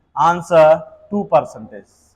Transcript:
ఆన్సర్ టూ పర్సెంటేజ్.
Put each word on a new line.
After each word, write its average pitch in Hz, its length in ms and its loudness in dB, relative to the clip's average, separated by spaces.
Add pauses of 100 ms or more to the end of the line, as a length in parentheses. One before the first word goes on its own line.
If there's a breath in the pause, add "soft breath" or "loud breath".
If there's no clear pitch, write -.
(280)
ఆన్సర్ 170 420 2 (400)
టూ 208 80 -6 (160)
పర్సెంటేజ్. 110 560 -6 (260)